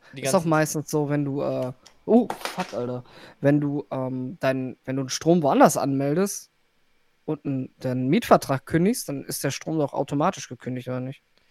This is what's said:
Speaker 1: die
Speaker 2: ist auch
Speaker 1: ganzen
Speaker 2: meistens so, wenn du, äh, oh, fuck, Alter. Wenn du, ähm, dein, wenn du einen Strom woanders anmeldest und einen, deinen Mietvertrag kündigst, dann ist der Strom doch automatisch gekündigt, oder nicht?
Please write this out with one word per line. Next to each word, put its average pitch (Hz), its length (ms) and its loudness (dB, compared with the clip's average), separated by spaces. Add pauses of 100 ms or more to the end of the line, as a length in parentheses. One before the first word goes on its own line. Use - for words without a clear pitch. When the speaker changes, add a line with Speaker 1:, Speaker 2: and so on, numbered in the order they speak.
(140)
Speaker 1:
die 139 80 -16
Speaker 2:
ist 135 80 -2
auch - 40 2
Speaker 1:
ganzen 170 160 2
Speaker 2:
meistens 156 420 0
so, 147 180 0
wenn 147 160 0
du, 139 160 -4
äh, 131 300 -2 (340)
oh, 226 220 6 (160)
fuck, - 300 -6
Alter. 123 300 -6 (380)
Wenn 143 200 6
du, 143 300 -2
ähm, 131 500 -6
dein, 131 340 -2 (100)
wenn 131 120 -4
du 135 60 -2
einen 127 60 -8
Strom 170 320 4
woanders 165 360 6
anmeldest 143 760 -2 (720)
und 156 220 -6
einen, 135 340 -4
deinen 127 300 -2
Mietvertrag 170 580 2
kündigst, 180 420 2
dann 143 140 -8
ist - 200 -8
der 139 80 -2
Strom 160 280 -4
doch 143 140 -2
automatisch 147 560 -2
gekündigt, 127 400 -8
oder 127 100 -6
nicht? 131 240 -10 (280)